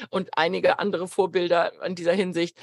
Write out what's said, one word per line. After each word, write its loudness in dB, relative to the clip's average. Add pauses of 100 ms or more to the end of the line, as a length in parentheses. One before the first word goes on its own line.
und -6
einige 2
andere -2
Vorbilder 2 (140)
in -4
dieser 0
Hinsicht, -2